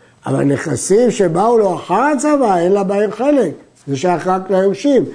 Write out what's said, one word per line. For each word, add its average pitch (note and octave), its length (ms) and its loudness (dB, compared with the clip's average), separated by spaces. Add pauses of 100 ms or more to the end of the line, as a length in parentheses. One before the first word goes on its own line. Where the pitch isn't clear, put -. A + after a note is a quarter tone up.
(260)
אבל C#3 180 0
נכסים E3 640 0
שבאו G3 480 0
לו G3 160 2
אחר F3+ 280 -2 (140)
הצוואה, B3 440 0
אין F3 120 2
לה G3+ 120 2
בהם G3+ 280 -2
חלק. B3+ 400 0 (340)
זה C#3 100 -4
שייך E3 300 -2
רק F#3+ 240 -2
ליורשים. G3 540 2 (100)